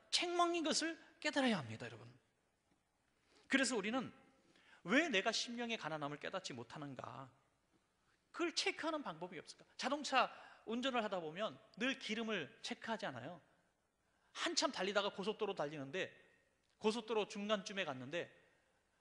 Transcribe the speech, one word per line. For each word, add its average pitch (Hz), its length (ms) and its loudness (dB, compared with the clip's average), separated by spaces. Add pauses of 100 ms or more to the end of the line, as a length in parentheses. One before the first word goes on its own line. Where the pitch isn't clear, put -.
(100)
책망인 349 540 4
것을 311 340 2 (220)
깨달아야 262 360 4
합니다, 117 300 -4
여러분. 117 260 -12 (1400)
그래서 262 280 6
우리는 214 360 0 (680)
왜 277 260 6
내가 214 240 4
심령의 233 460 -2
가난함을 151 400 -2
깨닫지 170 340 -6
못하는가? 131 760 -10 (1000)
그걸 330 220 0
체크하는 320 480 0
방법이 180 360 -8
없을까? - 260 -16 (120)
자동차 262 560 2 (340)
운전을 240 380 2
하다 196 160 -2
보면 165 380 -4 (180)
늘 240 220 0
기름을 214 640 -2
체크하지 226 440 -4
않아요? 151 340 -6 (920)
한참 320 400 0
달리다가 196 380 2
고속도로 196 440 -2
달리는데 151 580 -4 (640)
고속도로 214 500 2
중간쯤에 202 560 -2
갔는데 139 600 -6 (560)